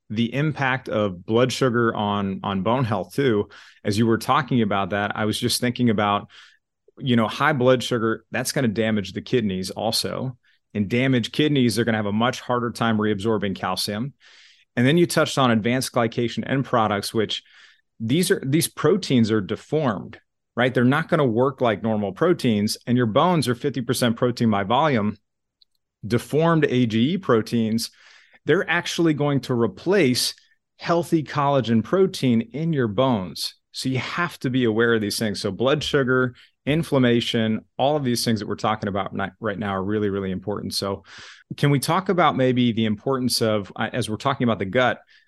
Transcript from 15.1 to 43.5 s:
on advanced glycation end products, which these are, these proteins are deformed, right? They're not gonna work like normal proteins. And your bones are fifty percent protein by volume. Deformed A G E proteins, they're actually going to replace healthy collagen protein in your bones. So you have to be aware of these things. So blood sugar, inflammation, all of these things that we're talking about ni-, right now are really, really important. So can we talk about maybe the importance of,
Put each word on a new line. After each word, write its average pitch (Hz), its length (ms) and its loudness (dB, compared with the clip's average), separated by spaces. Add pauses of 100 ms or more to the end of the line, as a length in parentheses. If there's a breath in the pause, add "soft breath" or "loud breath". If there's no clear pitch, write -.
on 131 140 4
advanced 117 420 0
glycation 117 580 -2
end 131 140 0
products, 107 480 0
which 107 300 -2 (580 soft breath)
these 151 300 0
are, 196 160 0
these 151 200 2
proteins 135 640 2
are 110 120 0
deformed, 104 760 -4 (360)
right? 120 180 0
They're 123 120 2
not 147 240 2
gonna 151 180 2
work 127 340 0
like 110 220 0
normal 104 300 -2
proteins. 117 760 0
And 120 100 2
your 123 80 4
bones 139 420 2
are 123 80 0
fifty 135 280 -4
percent 117 340 0
protein 120 340 0
by 98 140 2
volume. 117 540 0 (880)
Deformed 151 580 2
A 127 220 2
G 113 260 2
E 196 60 -2
proteins, 113 720 0 (560 soft breath)
they're 170 240 2
actually 170 420 0
going 143 280 0
to 131 140 -4
replace 127 800 0 (440 soft breath)
healthy 170 440 0
collagen 131 600 2
protein 180 560 2
in 160 320 -4
your 127 160 0
bones. 104 680 -2 (180)
So - 180 -6
you 127 80 -2
have 175 400 -6
to 139 100 -4
be 127 160 2
aware 117 300 2
of 110 80 2
these 101 160 -4
things. 107 240 -4
So 107 80 -2
blood 127 340 0
sugar, 127 500 0 (300 soft breath)
inflammation, 120 960 2 (160)
all 135 180 2
of 147 100 -2
these 120 200 -2
things 110 160 0
that 101 80 -8
we're 104 80 -4
talking 107 320 -2
about 95 260 -4
ni-, 98 120 -4 (120)
right 104 200 -4
now 101 120 -4
are 95 140 -2
really, 104 240 -2
really 98 220 -2
important. 98 440 -6
So 98 300 -6 (520 loud breath)
can 147 140 2
we 143 80 2
talk 180 300 -2
about 165 280 2
maybe 123 360 2
the 113 140 0
importance 127 560 -2
of, 107 340 0